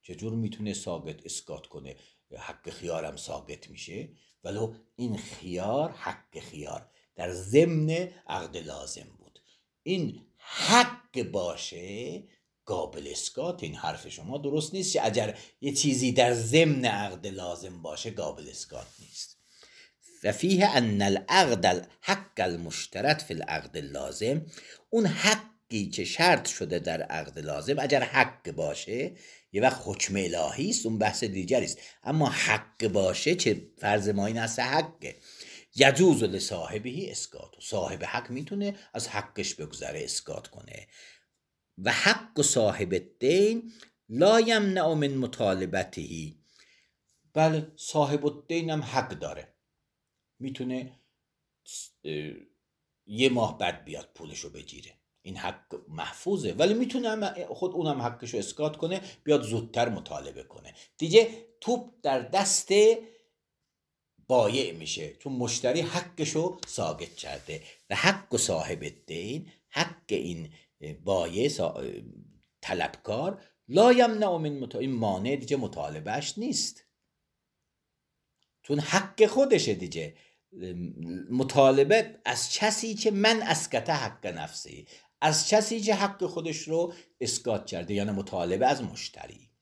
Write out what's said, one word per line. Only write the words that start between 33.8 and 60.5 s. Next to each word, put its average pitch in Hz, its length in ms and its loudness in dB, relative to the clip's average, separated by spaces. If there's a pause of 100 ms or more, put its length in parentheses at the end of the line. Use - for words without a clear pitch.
ما 101 160 0
این 113 120 -2
است 113 220 -4
حقه، 131 560 -2 (600)
یجوز 139 480 8
لصاحبه 107 880 -4
اسقاط، - 500 -12
صاحب 90 420 -4
حق - 260 -6
می‌تونه 196 460 -6 (180)
از 110 140 -6
حقش - 480 -6
بگذره، 73 480 -10
اسقاط - 440 -8
کنه. - 400 -20 (880)
و 98 140 0
حق - 500 2
صاحب 104 520 2
الدین 196 800 2 (380)
لا 190 320 6
یمنع 196 520 4
من 143 200 2
مطالبته، 95 920 -2 (1300)
بله 156 420 2
صاحب 147 500 0
الدین 165 440 -2
هم 151 140 -2
حق 127 260 0
داره، 73 400 -10 (920)
می‌تونه، 127 500 -6 (1120)
اه، 76 280 -6 (760)
یه 120 240 4
ماه 120 280 0
بعد 87 280 -4
بیاد 73 300 -14
پولشو 76 340 -14
بگیره. 71 420 -18 (300)
این 92 160 -12
حق - 380 -10 (120)
محفوظه، 110 640 -4
ولی 160 220 4
می‌تونه 240 360 -2
هم 214 240 -4 (120)
خود - 260 -4
اونم 156 300 -2
حقشو 117 360 -6
اسکات 151 400 -4
کنه، 190 240 -4 (220)
بیاد 147 180 6
زودتر 113 480 -2
مطالبه 71 540 -10
کنه. - 300 -20 (240)